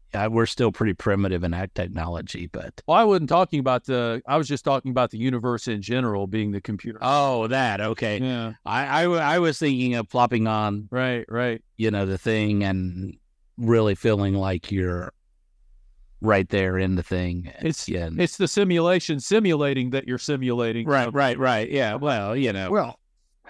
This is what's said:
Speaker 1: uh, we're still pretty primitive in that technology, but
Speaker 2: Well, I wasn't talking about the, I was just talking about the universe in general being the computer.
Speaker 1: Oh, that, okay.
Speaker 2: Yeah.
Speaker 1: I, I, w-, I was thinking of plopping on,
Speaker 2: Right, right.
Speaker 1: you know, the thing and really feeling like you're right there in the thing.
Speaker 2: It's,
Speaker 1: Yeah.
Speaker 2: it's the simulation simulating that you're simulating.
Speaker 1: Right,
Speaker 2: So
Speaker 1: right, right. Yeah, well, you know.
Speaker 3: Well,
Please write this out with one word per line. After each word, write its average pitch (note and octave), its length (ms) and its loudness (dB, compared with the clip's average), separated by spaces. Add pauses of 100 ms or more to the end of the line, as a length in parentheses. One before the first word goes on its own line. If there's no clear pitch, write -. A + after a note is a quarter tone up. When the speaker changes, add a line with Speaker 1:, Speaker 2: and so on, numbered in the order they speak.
(140)
Speaker 1:
uh, G#2 160 0
we're A2+ 180 4
still A#2 260 0
pretty A2 200 0
primitive F#2+ 520 0
in E2+ 60 0
that F2+ 240 -6
technology, F2 720 -6
but - 380 -14
Speaker 2:
Well, E3 120 4
I A3+ 80 6
wasn't F3+ 240 2
talking E3 320 2
about B2+ 240 0
the, A#2+ 400 -2
I C3+ 120 0
was D3+ 120 0
just C#3+ 160 -4
talking C3+ 260 0
about B2 200 0
the A2 80 -10
universe B2 500 -2
in G#2 120 -2
general G#2+ 460 0
being G#2 240 -2
the G2+ 80 -4
computer. G#2+ 420 -8
Speaker 1:
Oh, C3 460 2
that, A#2+ 320 0
okay. G#2+ 400 -2
Speaker 2:
Yeah. A#2+ 340 -4 (120)
Speaker 1:
I, C3+ 360 0
I, - 20 2
w-, F3 180 2
I D#3 180 2
was E3 180 2
thinking B2+ 380 0
of A2+ 140 -4
plopping A#2+ 380 2
on, G#2+ 440 -2
Speaker 2:
Right, B2 380 -2
right. A#2 320 -2 (160)
Speaker 1:
you A2 140 2
know, G2+ 140 0
the F#2+ 120 -2
thing G#2+ 480 0
and F#2 500 -4 (460)
really A2+ 340 4
feeling G2+ 380 2
like F#2+ 380 -2
you're F2+ 420 -2 (1080)
right G2+ 300 2
there F#2+ 280 0
in F#2 180 2
the F2 80 0
thing. F2+ 560 -4
Speaker 2:
It's, - 300 -4
Speaker 1:
Yeah. E2+ 280 -4
Speaker 2:
it's - 200 0
the F#3+ 100 0
simulation F3 720 2
simulating D3 720 2
that C3+ 160 -4
you're B2 100 -4
simulating. A#2+ 720 -2
Speaker 1:
Right, C3+ 180 2
Speaker 2:
So A2+ 60 -4
Speaker 1:
right, C3+ 260 2
right. B2+ 320 2
Yeah, A#2+ 260 0
well, A#2 400 -2
you B2+ 180 0
know. F#2+ 160 -4
Speaker 3:
Well, F#3+ 300 -2 (500)